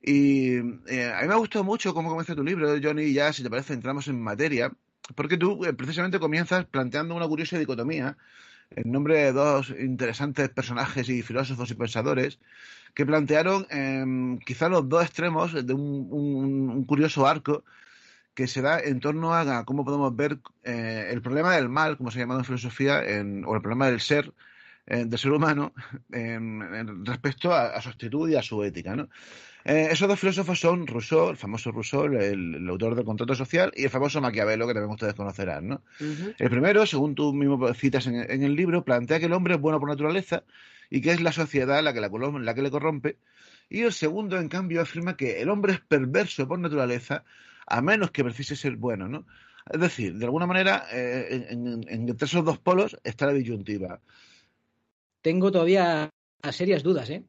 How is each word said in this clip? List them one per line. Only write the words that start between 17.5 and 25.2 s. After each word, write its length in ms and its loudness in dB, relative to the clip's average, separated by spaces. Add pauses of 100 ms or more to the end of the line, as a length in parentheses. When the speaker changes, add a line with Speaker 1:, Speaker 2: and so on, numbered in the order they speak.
Speaker 1:
que 140 -2
se 140 -4
da 200 2
en 180 -2
torno 340 0
a, 260 2
a 40 -6
cómo 220 -2
podemos 280 0
ver, 260 -2 (260)
eh, 440 -4
el 120 -2
problema 340 2
del 140 2
mal, 260 0
como 160 -6
se 80 -6
ha 40 -2
llamado 180 -2
en 40 -2
filosofía, 560 0
en, 440 -2
o 100 0
el 60 0
problema 280 2
del 120 0
ser, 320 0 (540)
eh, 180 0
del 140 -2
ser 120 2